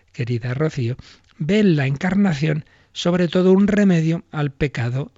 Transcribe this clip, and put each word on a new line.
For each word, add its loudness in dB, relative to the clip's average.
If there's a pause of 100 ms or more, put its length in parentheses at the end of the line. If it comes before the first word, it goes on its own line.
(120)
querida -6
Rocío, -4 (400)
ve 0
en 4
la 0
encarnación 0 (260)
sobre 0
todo 4
un 4
remedio 2
al -4
pecado -4